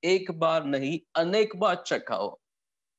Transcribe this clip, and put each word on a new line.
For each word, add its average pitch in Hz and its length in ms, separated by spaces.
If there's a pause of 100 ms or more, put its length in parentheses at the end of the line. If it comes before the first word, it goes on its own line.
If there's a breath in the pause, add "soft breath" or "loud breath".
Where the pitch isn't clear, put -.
एक 185 280
बार 160 340
नहीं, 139 340 (160)
अनेक 202 400
बार 180 320
चखा 120 280
हो, 95 260 (580)